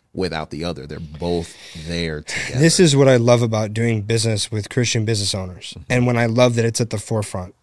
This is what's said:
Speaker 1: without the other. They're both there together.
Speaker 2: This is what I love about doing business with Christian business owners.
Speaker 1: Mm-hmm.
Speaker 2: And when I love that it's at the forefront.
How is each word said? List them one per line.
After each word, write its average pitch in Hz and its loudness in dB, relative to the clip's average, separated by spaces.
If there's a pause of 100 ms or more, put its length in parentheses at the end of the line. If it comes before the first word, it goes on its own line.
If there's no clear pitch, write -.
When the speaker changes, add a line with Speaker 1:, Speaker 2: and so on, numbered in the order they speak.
(160)
Speaker 1:
without 80 -6
the 76 -8
other. 73 -8
They're 78 -12
both 82 -6 (320)
there 82 -4
together. - -6
Speaker 2:
This 165 4
is 160 6
what 135 6
I 131 8
love 120 4
about 110 -2
doing 113 0
business 110 -2
with 107 -6
Christian 117 0
business 101 -2
owners. 92 -10
Speaker 1:
Mm-hmm. - -12
Speaker 2:
And 123 2
when 120 2
I 117 2
love 120 4
that 113 2
it's 117 -2
at 117 -2
the 104 -4
forefront. 101 -6